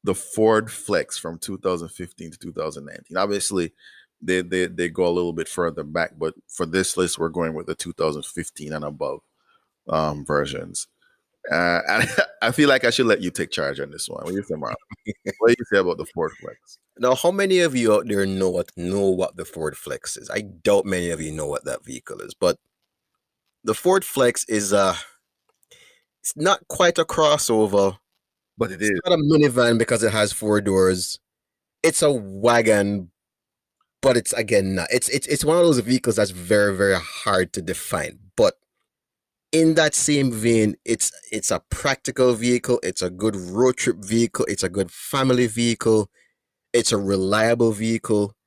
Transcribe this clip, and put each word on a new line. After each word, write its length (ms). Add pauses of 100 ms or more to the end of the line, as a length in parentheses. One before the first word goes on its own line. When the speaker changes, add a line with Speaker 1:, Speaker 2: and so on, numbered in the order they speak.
Speaker 1:
the 120
Ford 580
Flex 460
from 200
two 200
thousand 320
fifteen 400
to 80
two 140
thousand 340
nineteen. 300
Obviously, 560 (480)
they, 200
they, 260
they 220
go 180
a 60
little 200
bit 160
further 360
back, 340
but 160 (140)
for 180
this 300
list, 220
we're 100
going 260
with 120
the 80
two 180
thousand 320
fifteen 480
and 120
above, 360 (680)
um, 360
versions. 640 (640)
Uh, 380
and 220 (160)
<laughs> 160
I 80
feel 180
like 160
I 60
should 160
let 140
you 100
take 220
charge 260
on 140
this 160
one. 160
What 60
do 60
you 60
say, 120
Marlon? 200 (320)
Speaker 2:
<laughs> 80 (240)
Speaker 1:
What 100
do 80
you 160
say 60
about 200
the 80
Ford 340
Flex? 380 (200)
Speaker 2:
Now, 160
how 160
many 300
of 160
you 160
out 160
there 180
know 240
what, 260
know 320
what 280
the 80
Ford 320
Flex 400
is? 140
I 100
doubt 440
many 260
of 100
you 120
know 140
what 180
that 200
vehicle 360
is, 140
but 240 (1040)
the 120
Ford 300
Flex 440
is 240
a, 240 (1200)
it's 160
not 320
quite 300
a 60
crossover. 920 (600)
Speaker 1:
But 120
it 120
Speaker 2:
It's 80
Speaker 1:
is. 160
Speaker 2:
not 120
a 40
minivan 560
because 260
it 80
has 180
four 300
doors. 580 (640)
It's 200
a 100
wagon, 960 (920)
but 160
it's, 160
again, 400
not. 180
It's, 160
it's, 180
it's 180
one 120
of 80
those 140
vehicles 380
that's 140
very, 460
very 240
hard 540
to 80
define. 560 (180)
But 220 (920)
in 220
that 200
same 360
vein, 540
it's, 260 (220)
it's 180
a 100 (100)
practical 640
vehicle. 480
It's 180
a 80
good 260
road 440
trip 260
vehicle. 440
It's 140
a 60
good 220
family 560
vehicle. 640 (640)
It's 180
a 60
reliable 760
vehicle. 600 (120)